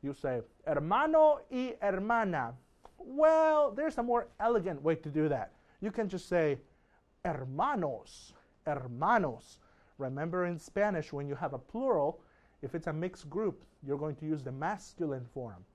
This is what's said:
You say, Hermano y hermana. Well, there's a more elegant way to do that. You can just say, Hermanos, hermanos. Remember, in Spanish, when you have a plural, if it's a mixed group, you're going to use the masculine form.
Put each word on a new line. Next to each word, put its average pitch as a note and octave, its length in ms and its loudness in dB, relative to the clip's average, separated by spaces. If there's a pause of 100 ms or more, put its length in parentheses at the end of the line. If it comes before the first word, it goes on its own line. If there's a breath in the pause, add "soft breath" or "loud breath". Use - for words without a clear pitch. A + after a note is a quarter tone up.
You C#3 120 -6
say, C3 260 -2 (260)
Hermano C#4 720 4 (100)
y B3+ 300 -4
hermana. F#3+ 720 0 (440)
Well, D#4 760 4
there's C#4 260 -2
a A#3+ 40 -2
more A#3+ 260 2 (120)
elegant G3 420 0
way D#3+ 140 4
to D#3+ 120 -8
do D#3 200 2
that. C3 240 -2 (280 soft breath)
You G3+ 100 -2
can G#3+ 180 -2
just F#3 200 -8
say, D#3 300 2 (680 soft breath)
Hermanos, D3 1080 -4 (340 soft breath)
hermanos. C#3 920 0 (400 soft breath)
Remember, D3+ 480 -4
in F3 120 -2
Spanish, F#3+ 540 -2
when C#3+ 140 -6
you C#3+ 80 -4
have C#3 200 -4
a C3+ 40 -6
plural, F#3 600 0 (420 soft breath)
if C3+ 120 -10
it's E3 120 -6
a E3 60 -4
mixed E3 360 -6
group, F#3 360 -4 (220)
you're C#3 120 -2
going D3 180 -4
to D#3 100 -12
use D#3 160 -2
the B2+ 100 -8
masculine D3 800 -4
form. G#2+ 320 -12 (100)